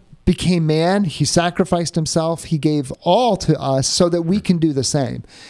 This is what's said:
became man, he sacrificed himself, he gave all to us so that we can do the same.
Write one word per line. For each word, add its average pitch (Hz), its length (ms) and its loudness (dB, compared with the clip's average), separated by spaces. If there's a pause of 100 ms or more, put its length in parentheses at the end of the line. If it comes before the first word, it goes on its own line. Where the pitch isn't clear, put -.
(240)
became 170 420 0
man, 170 380 2
he 151 180 -4
sacrificed 175 760 0
himself, 160 480 -2
he 165 120 -2
gave 147 340 -2 (120)
all 214 340 2
to 156 240 0
us 135 260 0
so - 220 2
that 170 140 0
we 185 180 0
can 185 160 0
do 160 160 2
the 131 100 -2
same. 123 400 -2 (280)